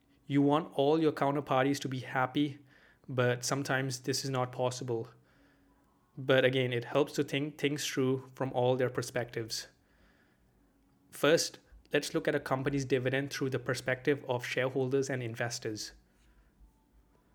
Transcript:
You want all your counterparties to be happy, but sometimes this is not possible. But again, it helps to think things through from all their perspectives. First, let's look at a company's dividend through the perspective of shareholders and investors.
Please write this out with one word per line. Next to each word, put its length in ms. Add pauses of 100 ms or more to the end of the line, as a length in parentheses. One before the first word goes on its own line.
(260)
You 160
want 320
all 280
your 100
counterparties 720
to 80
be 100
happy, 600 (500)
but 340
sometimes 560
this 240
is 60
not 240
possible. 560 (1080)
But 280
again, 260
it 140
helps 280
to 120
think 320
things 280
through 380 (100)
from 200
all 240
their 120
perspectives. 800 (1400)
First, 500 (320)
let's 220
look 160
at 60
a 40
company's 460
dividend 460
through 180
the 100
perspective 720
of 160
shareholders 640
and 120
investors. 720 (1400)